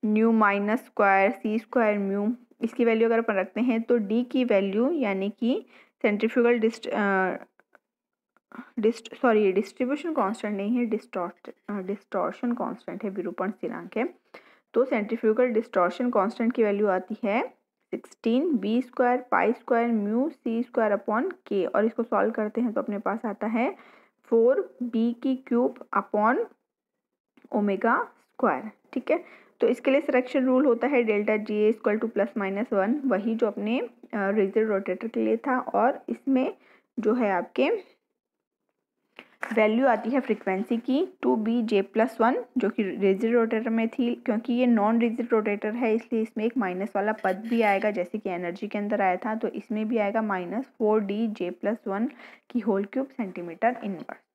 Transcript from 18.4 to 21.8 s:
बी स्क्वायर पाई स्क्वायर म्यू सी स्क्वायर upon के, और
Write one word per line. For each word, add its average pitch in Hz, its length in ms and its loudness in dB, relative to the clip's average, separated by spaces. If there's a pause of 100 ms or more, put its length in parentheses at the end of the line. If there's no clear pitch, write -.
बी 214 240 0
स्क्वायर 247 360 0
पाई 247 360 0
स्क्वायर 233 340 0
म्यू 226 420 0
सी 233 340 -4
स्क्वायर 214 320 0
upon 226 380 -2 (140)
के, 190 180 0
और - 200 2